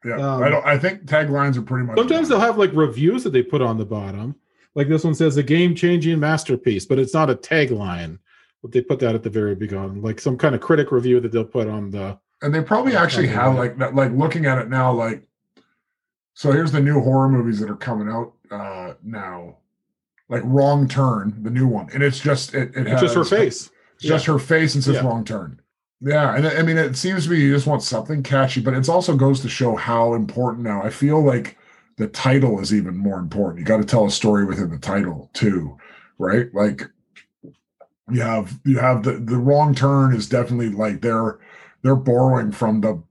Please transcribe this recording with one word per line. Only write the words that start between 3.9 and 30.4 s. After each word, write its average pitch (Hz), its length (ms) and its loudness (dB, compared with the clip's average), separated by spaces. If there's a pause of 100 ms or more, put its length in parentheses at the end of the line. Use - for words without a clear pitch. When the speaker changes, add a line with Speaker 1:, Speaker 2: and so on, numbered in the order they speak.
Speaker 2:
Like, 143 140 0
this 156 140 2
one 160 120 2
says, 143 220 2
"A 147 60 0
game-changing 170 760 2
masterpiece," 139 680 0
but 135 140 0
it's 131 160 0
not 156 160 4
a 123 40 2
tagline. 98 840 -4 (420)
But 120 120 -16
they 123 80 2
put 127 180 -4
that 117 160 0
at 113 80 -4
the 110 80 -4
very 104 240 -2
beginning, 98 480 -8
like, 110 180 -6
some 127 160 -2
kind 147 160 2
of - 80 -4
critic 151 300 2
review 123 280 4
that 117 120 -4
they'll 113 140 0
put 113 220 -2
on 104 220 -8
the 98 300 -8 (240)
Speaker 1:
And 147 100 -2
they 156 80 0
probably 240 340 0
Speaker 2:
on 175 80 4
Speaker 1:
actually - 220 0
Speaker 2:
the - 80 0
Speaker 1:
have, 127 200 2
Speaker 2:
wall. 127 100 2
Speaker 1:
like, 123 160 -4
that, 127 160 -2
like, 135 160 2
looking 151 340 0
at 135 140 2
it 113 100 -8
now, 127 240 2
like, 113 320 -4 (1080)
so 147 200 -2
here's 156 180 2
the 143 80 0
new 139 220 2
horror 135 260 4
movies 117 320 2
that 107 100 -4
are 101 60 -6
coming 107 320 -6
out, 117 260 -8 (160)
uh, 98 440 -12 (100)
now. 95 540 -14 (720)
Like, 120 160 -4
Wrong 139 420 4
Turn, 110 540 0
the 107 80 -8
new 127 180 0
one. 104 260 -2
And 135 80 -2
it's 143 180 0
just, - 340 -2
it, 135 220 -4
it 135 120 -4
Speaker 2:
It's 131 140 2
just - 140 2
her 175 60 4
Speaker 1:
has - 80 0
Speaker 2:
face. 202 400 0 (260)
Speaker 1:
It's - 100 -14
just 156 200 2
Speaker 2:
Yeah. 160 80 2
Speaker 1:
her 139 60 2
face 160 360 2
and 139 80 0
says 131 120 2
Speaker 2:
Yeah. 123 100 0
Speaker 1:
"Wrong 117 200 -2
Turn." 95 340 -10 (400)
Yeah, 139 360 0
and 147 120 2
I 156 140 0
mean, 160 160 2
it 139 180 0
seems 180 300 -2
to 165 60 0
me 165 100 4
you 139 120 4
just 143 140 0
want 143 160 0
something 131 400 -4
catchy, 135 380 0
but 131 120 0
it 131 140 0
also 170 300 2
goes 135 240 4
to 113 80 -6
show 117 260 0
how 117 380 0
important 113 500 -4